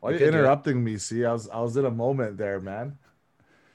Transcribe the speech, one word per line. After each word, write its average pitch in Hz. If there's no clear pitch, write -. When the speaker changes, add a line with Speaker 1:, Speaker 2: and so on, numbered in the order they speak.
Speaker 1:
Why 123
are -
Speaker 2:
You 170
Speaker 1:
you 139
Speaker 2:
could 156
do 165
it. 151
Speaker 1:
interrupting 139
me? 107
See, 113
I 117
was, 110
I 113
was 117
in 139
a 127
moment 117
there, 98
man. 113